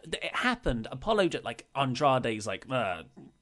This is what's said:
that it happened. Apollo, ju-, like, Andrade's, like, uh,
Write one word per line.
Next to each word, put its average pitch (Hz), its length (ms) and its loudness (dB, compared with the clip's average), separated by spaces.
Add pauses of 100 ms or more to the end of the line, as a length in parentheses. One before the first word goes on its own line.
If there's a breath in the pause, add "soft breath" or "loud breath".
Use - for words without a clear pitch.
that 165 200 -8
it 160 100 -6
happened. 131 560 -2
Apollo, 185 380 2
ju-, - 140 -4
like, - 320 -8
Andrade's, 127 720 2
like, 98 220 -6
uh, 98 340 -2 (380)